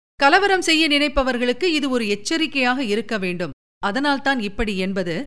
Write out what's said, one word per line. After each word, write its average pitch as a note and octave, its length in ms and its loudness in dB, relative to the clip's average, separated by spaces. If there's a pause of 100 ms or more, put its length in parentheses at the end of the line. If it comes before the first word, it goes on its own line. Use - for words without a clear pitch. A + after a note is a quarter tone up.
(160)
கலவரம் F#4 460 4
செய்ய D#4+ 260 2
நினைப்பவர்களுக்கு C4 760 0
இது D4+ 260 2
ஒரு A#3+ 180 0
எச்சரிக்கையாக B3+ 760 -2
இருக்க A3 340 -2
வேண்டும், F3+ 340 -4 (280)
அதனால்தான் C4+ 600 0
இப்படி G#3 380 -4
என்பது F#3 500 -2